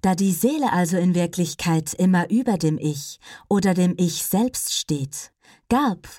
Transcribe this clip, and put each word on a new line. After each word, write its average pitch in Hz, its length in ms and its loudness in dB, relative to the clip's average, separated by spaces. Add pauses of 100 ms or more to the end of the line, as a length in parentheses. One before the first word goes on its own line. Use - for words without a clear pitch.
Da 190 120 2
die 190 180 2
Seele 262 400 0
also 180 260 0
in 175 180 2
Wirklichkeit 170 800 -2
immer 185 340 2
über 233 300 0
dem 156 180 0
Ich 147 420 -6 (300)
oder 196 240 2
dem 180 240 2
Ich 175 260 -2
selbst - 520 -2
steht, - 560 -6 (380)
gab 247 380 0 (120)